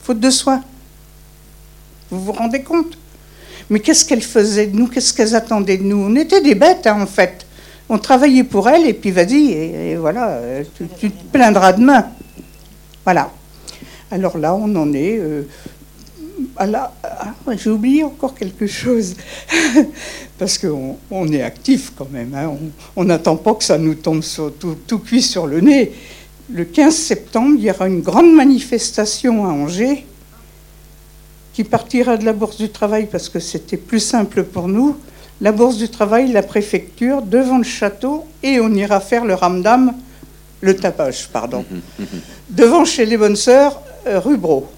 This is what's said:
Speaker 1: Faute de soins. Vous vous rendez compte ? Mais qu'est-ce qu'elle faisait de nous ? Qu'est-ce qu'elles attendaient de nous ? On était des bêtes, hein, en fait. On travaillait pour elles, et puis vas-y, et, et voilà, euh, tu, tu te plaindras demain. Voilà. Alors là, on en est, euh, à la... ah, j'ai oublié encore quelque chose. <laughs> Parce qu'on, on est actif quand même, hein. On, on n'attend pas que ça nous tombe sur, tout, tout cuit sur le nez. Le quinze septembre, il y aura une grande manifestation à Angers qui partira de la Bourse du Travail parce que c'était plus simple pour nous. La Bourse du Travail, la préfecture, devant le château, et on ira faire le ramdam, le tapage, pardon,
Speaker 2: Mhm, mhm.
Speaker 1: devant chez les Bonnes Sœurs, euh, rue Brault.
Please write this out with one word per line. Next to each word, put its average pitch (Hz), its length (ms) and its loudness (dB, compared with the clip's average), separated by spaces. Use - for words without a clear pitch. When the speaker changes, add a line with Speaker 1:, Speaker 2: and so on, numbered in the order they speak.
Speaker 1:
Faute 226 180 -4
de 254 100 2
soins. 262 340 0
Vous 185 100 -8
vous 190 120 -8
rendez 233 300 -4
compte ? 330 360 -2
Mais 208 100 2
qu'est-ce 294 260 2
qu'elle 233 180 0
faisait 214 440 2
de 196 80 -6
nous ? 240 120 2
Qu'est-ce 247 260 -2
qu'elles 226 220 0
attendaient 202 420 0
de 190 60 -4
nous ? 202 140 0
On 202 180 0
était 320 260 4
des 277 140 4
bêtes, 320 320 4
hein, 208 140 2
en 196 60 -2
fait. - 380 -2
On 220 80 0
travaillait 262 460 4
pour 202 240 0
elles, 320 180 6
et 226 80 2
puis 202 180 -4
vas-y, 220 360 4
et, 160 440 -4
et 160 40 -4
voilà, 170 320 -2
euh, 131 360 -6
tu, 170 80 -10
tu 214 100 -4
te - 220 -12
plaindras 202 400 4
demain. 240 360 4
Voilà. 156 260 0
Alors 185 260 -4
là, 156 160 -2
on 208 220 -2
en 151 180 -2
est, 175 240 -2
euh, 151 260 -6
à 190 80 -4
la... 240 280 -6
ah, - 300 -12
j'ai 220 120 -4
oublié 254 340 0
encore 269 320 -8
quelque 202 320 -8
chose. 214 480 -4
<laughs> 277 120 4
Parce 196 200 -4
qu'on, 139 400 -6
on 190 200 -4
est 143 100 0
actif 185 560 -2
quand 135 140 -12
même, 127 240 -10
hein. 151 140 -6
On, - 60 -2
on - 40 2
n'attend 160 320 2
pas 214 180 0
que - 80 -8
ça 170 140 2
nous 160 180 0
tombe 160 260 -2
sur, 151 320 -8
tout, 165 220 -8
tout 214 140 -4
cuit 240 220 0
sur 175 260 -4
le 151 140 -2
nez. 269 320 4
Le 170 120 -6
quinze 302 300 4
septembre, 240 640 0
il 208 60 -2
y 208 80 0
aura 190 160 -2
une 180 140 -2
grande 277 320 6
manifestation 233 1120 2
à 180 40 -2
Angers 180 560 -4
qui 220 100 -4
partira 240 540 0
de 208 80 -4
la 220 80 0
Bourse 208 240 -6
du 214 120 -6
Travail 214 400 -4
parce - 200 -8
que 175 100 -8
c'était - 380 -10
plus - 220 -4
simple 202 440 -2
pour 175 240 -8
nous. 262 280 0
La 208 100 2
Bourse 233 260 2
du 220 120 -4
Travail, 226 420 0
la 202 120 2
préfecture, 233 800 -4
devant 254 360 0
le 233 60 2
château, 262 600 -6
et 269 180 0
on 220 140 2
ira 202 260 0
faire 233 260 -2
le 196 80 0
ramdam, 190 600 2
le 190 140 4
tapage, 160 560 -4
pardon, 120 380 -6
Speaker 2:
Mhm, 90 120 -12
mhm. 95 200 -10
Speaker 1:
devant 233 360 4
chez 247 200 -2
les 220 120 0
Bonnes 208 180 2
Sœurs, 277 440 4
euh, 202 120 0
rue 269 180 0
Brault. 160 300 0